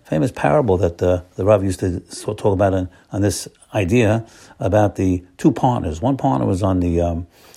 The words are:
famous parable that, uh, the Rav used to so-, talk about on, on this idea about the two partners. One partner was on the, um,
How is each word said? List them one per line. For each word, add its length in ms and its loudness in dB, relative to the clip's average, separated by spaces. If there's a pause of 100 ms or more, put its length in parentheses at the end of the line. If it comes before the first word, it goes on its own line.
famous 260 -2
parable 460 2
that, 260 -2
uh, 200 2 (140)
the 100 -4
Rav 180 4
used 160 -4
to 300 -4
so-, 240 -10
talk 180 0
about 220 2
on, 160 -4 (200)
on 120 -4
this 260 -2 (260)
idea 520 2 (340)
about 360 0
the 280 0 (140)
two 120 2
partners. 520 -2
One 160 0
partner 280 -2
was 160 -2
on 180 2
the, 200 2
um, 260 -2 (300)